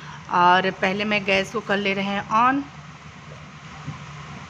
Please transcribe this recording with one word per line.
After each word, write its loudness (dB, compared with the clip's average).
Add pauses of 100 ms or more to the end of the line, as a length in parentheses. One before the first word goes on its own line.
(300)
और 6
पहले 0
मैं 0
गैस 2
को -4
कर 0
ले 0
रहे -2
हैं -2
on। 4 (1900)